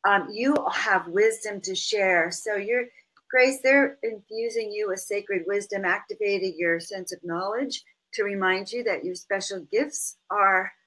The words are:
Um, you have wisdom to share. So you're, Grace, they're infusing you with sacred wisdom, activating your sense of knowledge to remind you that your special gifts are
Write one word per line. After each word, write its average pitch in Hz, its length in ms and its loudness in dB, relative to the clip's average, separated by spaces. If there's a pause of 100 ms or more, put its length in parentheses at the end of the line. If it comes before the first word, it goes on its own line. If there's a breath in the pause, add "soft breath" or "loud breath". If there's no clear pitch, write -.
Um, 196 280 4
you 262 240 2 (160)
have 190 340 2
wisdom 208 540 0
to 190 160 -6
share. 190 560 2
So 208 240 -4
you're, 240 300 -2 (440 soft breath)
Grace, 262 320 4
they're 277 420 4
infusing 220 680 -4
you 208 180 -4
with 190 120 -4
sacred 202 460 -4
wisdom, 196 380 -2
activating 196 720 -2
your 170 220 2
sense 185 340 -10
of 180 120 -12
knowledge 190 580 -4 (300 soft breath)
to 220 100 -2
remind 196 480 0
you 240 140 -6
that 185 200 -2
your 180 120 -4
special 190 560 -6
gifts 285 440 -2 (140)
are 196 400 4 (160)